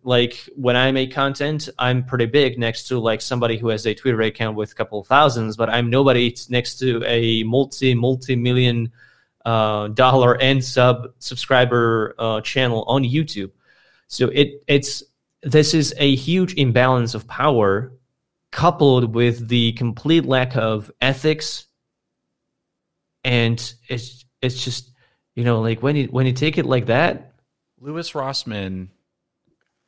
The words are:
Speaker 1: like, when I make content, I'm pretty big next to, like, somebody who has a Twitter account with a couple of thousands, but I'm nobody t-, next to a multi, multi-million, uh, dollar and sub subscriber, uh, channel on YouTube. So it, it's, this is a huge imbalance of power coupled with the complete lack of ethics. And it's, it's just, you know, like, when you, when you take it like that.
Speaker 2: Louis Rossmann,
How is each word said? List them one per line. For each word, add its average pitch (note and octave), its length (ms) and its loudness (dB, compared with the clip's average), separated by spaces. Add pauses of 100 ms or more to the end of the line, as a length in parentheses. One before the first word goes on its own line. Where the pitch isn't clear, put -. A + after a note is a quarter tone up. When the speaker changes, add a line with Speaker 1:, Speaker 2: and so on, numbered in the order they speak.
Speaker 1:
like, B2 540 0
when B2 200 0
I C3 160 2
make C3 220 -2
content, C#3+ 640 -4
I'm B2+ 280 0
pretty B2 200 -2
big B2 320 2
next A#2 300 -4
to, B2+ 120 -2
like, A2 220 -2
somebody A#2+ 360 -2
who A#2 100 -6
has A2 180 -2
a A2 80 0
Twitter A2+ 280 -2
account A2 340 -4
with G#2+ 160 -6
a - 40 -20
couple G#2+ 260 -6
of - 60 -16
thousands, A#2+ 480 2
but A2+ 140 -2
I'm A#2 200 0
nobody B2 420 2
t-, - 180 -14
next B2 300 -4
to A#2+ 260 -2
a A2+ 380 0
multi, C3 500 0
multi-million, B2 960 0 (540)
uh, G#2+ 440 0
dollar B2+ 520 4
and C3+ 220 2
sub B2 460 2 (100)
subscriber, A#2+ 1000 0
uh, A2+ 240 -2
channel A#2 460 -2
on C3+ 160 2
YouTube. A#2+ 480 -4 (560)
So - 220 -2
it, - 380 0
it's, - 360 -2 (400)
this D3+ 320 2
is D3+ 220 0
a C#3+ 180 2
huge F3 400 -2
imbalance B2 580 2
of A2 140 -10
power A#2 640 0 (600)
coupled C#3 600 2
with A#2 340 0
the A#2 260 2
complete C3 520 -2
lack B2+ 300 0
of A2 360 -2 (100)
ethics. C#3 640 -2 (1600)
And A#2 360 2 (300)
it's, - 360 -12 (160)
it's B2+ 220 -4
just, - 260 -10 (460)
you A#2+ 80 -4
know, A#2+ 180 2
like, A2+ 220 -2
when D3 140 0
you, C3+ 80 0
when B2+ 200 0
you B2+ 80 2
take D3 240 -2
it D3+ 80 0
like B2+ 220 0
that. C3+ 460 0 (460)
Speaker 2:
Louis D#3 340 -10
Rossmann, G#2 760 -8 (1000)